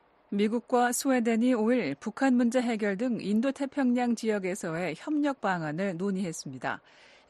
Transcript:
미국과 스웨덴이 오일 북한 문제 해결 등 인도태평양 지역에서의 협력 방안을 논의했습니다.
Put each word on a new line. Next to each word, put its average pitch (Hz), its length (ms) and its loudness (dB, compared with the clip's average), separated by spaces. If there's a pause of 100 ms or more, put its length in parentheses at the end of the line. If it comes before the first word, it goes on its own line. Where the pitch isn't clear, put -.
(300)
미국과 233 640 0
스웨덴이 247 600 2
오일 220 420 2
북한 254 400 0
문제 240 260 4
해결 214 360 0
등 233 220 -2
인도태평양 247 960 0
지역에서의 185 840 -2
협력 294 440 -2
방안을 175 560 -2
논의했습니다. 165 840 -4 (480)